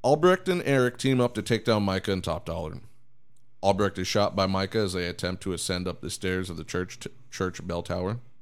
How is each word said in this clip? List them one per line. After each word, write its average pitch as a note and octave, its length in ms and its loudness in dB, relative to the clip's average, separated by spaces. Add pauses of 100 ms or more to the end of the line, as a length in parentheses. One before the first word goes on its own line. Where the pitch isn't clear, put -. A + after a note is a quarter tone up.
Albrecht E3+ 460 6
and F3+ 180 2
Eric B2+ 320 4
team C3 220 4
up A#2+ 140 2
to G#2+ 80 -2
take A2 220 0
down G#2+ 180 4
Micah F#2+ 300 0
and F#2 100 0
Top D#2 220 -2
Dollar. E2 340 -6 (840)
Albrecht G2 360 4
is F#2 80 -2
shot G2+ 300 2
by G2 100 4
Micah F#2+ 340 0
as G2 120 0
they F2+ 140 0
attempt F2+ 360 -4
to F#2 120 -2
ascend F2+ 340 -2
up F2 140 -6
the F#2 80 -6
stairs F#2 400 -2
of E2 80 -8
the E2 60 -8
church - 360 -6
t-, - 100 -8 (200)
church F#2 360 -4
bell F2 160 -4
tower. F#2 360 -4 (240)